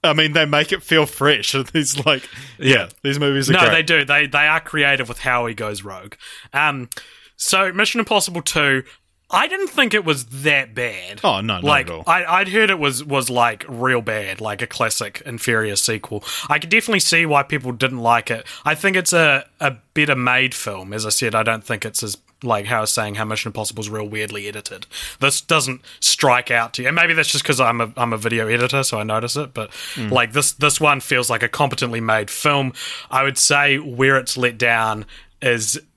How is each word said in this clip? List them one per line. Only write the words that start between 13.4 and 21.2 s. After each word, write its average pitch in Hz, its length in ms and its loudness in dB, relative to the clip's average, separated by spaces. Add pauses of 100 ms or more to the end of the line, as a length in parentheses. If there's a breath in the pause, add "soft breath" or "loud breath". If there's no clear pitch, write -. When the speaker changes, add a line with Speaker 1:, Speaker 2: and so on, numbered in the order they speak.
Speaker 2:
real 123 340 0
bad, 107 400 -6
like 107 200 -6
a 120 60 -4
classic - 580 -4
inferior 110 500 -2
sequel. 107 480 -4 (260 loud breath)
I 151 100 2
could 165 100 -8
definitely 214 300 2
see 165 260 2
why 147 160 4
people 131 300 -4
didn't 127 300 -2
like 117 280 4
it. 113 160 -4 (180 loud breath)
I 151 120 2
think 190 200 0
it's 185 180 0
a, 147 320 4 (140)
a 139 120 0 (240)
better 147 200 2
made 127 380 2
film. 98 400 -8
As 110 120 -4
I 107 40 -4
said, 110 240 0